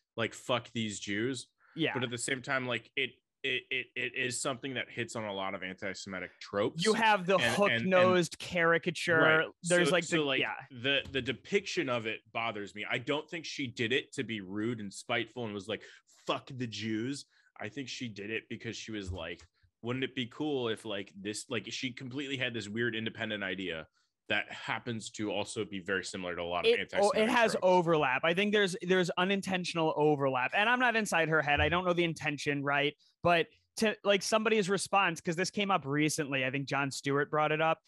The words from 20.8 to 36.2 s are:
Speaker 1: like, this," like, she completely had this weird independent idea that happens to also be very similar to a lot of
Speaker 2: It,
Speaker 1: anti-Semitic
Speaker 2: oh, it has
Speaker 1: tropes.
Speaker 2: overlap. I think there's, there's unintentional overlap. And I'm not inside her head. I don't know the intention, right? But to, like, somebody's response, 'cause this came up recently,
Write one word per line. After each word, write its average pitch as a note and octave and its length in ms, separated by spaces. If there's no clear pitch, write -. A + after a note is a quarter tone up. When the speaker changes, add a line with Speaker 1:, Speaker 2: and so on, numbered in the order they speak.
Speaker 1:
like, G2+ 320
this," G#2 320
like, A#2 220
she B2+ 220
completely C3+ 440
had B2 180
this G#2 140
weird A2+ 280
independent A2 480
idea F2+ 420
that G#2 240
happens A2+ 560
to G#2 240
also G#2 320
be F#2+ 160
very F2+ 240
similar F2 320
to F2 60
a - 20
lot F2 220
of A3+ 40
Speaker 2:
It, C4 100
Speaker 1:
anti-Semitic G3+ 360
Speaker 2:
oh, - 20
it A3 120
has A#3+ 220
Speaker 1:
tropes. G3+ 140
Speaker 2:
overlap. D#3+ 580
I E3+ 100
think G3+ 180
there's, G3+ 300
there's F3+ 340
unintentional F3+ 800
overlap. C#3 580
And G#3 140
I'm B3 100
not B3 180
inside F3+ 340
her D#3+ 100
head. C#3+ 200
I D3+ 100
don't F3+ 160
know F3 80
the E3+ 100
intention, D3 580
right? C#3+ 320
But E3+ 240
to, A3 260
like, G3+ 160
somebody's A3 480
response, G3 540
'cause F3 120
this F3 160
came G3+ 200
up F3 160
recently, C#3+ 580